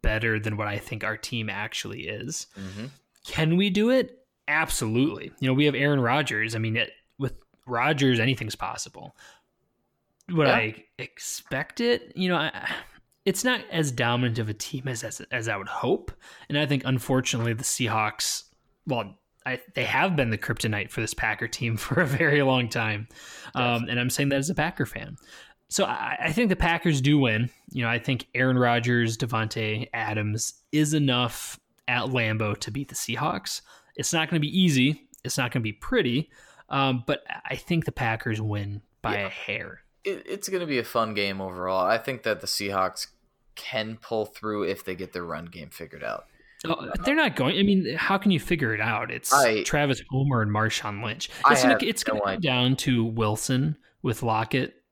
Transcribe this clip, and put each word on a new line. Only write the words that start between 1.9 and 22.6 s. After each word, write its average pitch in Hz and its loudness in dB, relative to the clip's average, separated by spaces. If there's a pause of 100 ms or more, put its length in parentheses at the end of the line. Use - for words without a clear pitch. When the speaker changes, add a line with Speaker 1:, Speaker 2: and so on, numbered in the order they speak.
Speaker 1:
is. 117 -8 (100)
Speaker 2:
Mm-hmm. 98 -10 (420)
Speaker 1:
Can 160 2
we 202 4
do 208 4
it? 254 0 (220)
Absolutely. 147 0
You 135 2
know, 131 4
we 147 4
have 143 4
Aaron 143 2
Rodgers. 117 0
I 113 -2
mean, 110 0
it, - -2 (260)
with 135 -4 (320)
Rodgers, 127 4
anything's 117 0
possible. - -8 (1200)
Would 156 4
Speaker 2:
Yeah. 127 6
Speaker 1:
I 110 -2 (140)
expect - -8
it? 240 0
You 185 0
know, 180 2
I, 156 -4 (540)
it's 190 0
not 247 2 (100)
as 156 0
dominant 120 2
of 110 -2
a 107 -2
team 131 -6
as, 117 -6
as, 110 -10 (100)
as 117 -2
I 104 -2
would 98 -8
hope. - -2 (360)
And 147 -2
I 151 2
think, 135 0
unfortunately, 127 0
the 120 -6
Seahawks, - -2 (440)
well, 117 -2 (300)
I, 127 -4 (160)
they 127 -2
have 165 2
been 131 2
the 107 0
kryptonite 107 -2
for 120 -4
this 110 -4
Packer 110 -2
team 113 -2
<laughs> - -
for 151 0
a 165 4
very 143 4
long 127 4